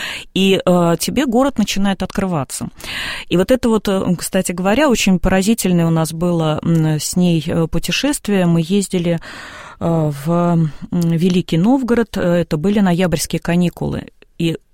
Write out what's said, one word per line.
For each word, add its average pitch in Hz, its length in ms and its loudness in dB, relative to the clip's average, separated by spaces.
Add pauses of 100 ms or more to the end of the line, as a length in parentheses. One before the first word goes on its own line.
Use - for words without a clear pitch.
(340)
и, 190 320 4
э, 175 340 4
тебе 233 280 0
город 254 320 2
начинает 196 420 0
открываться. 180 680 -4 (600)
И 180 80 -6
вот 185 140 2
это 247 180 2
вот, 214 180 0
э, 190 160 0 (140)
кстати - 340 -4
говоря, 208 380 2
очень 196 300 2
поразительное 185 680 2
у 165 60 2
нас 160 200 0
было, 165 520 -2
м, 156 360 2
с - 160 -6
ней, 175 300 2
э, 165 220 0
путешествие. 190 800 -2
Мы 170 200 2
ездили, 175 520 0 (600)
э, 160 320 0 (140)
в, 165 60 -2
м, 170 400 2 (200)
Великий 170 680 0
Новгород, 233 600 2
э, 185 40 -2
это 175 360 0
были 202 220 0
ноябрьские 175 640 0
каникулы. 170 680 -2 (320)
И 165 180 -2 (160)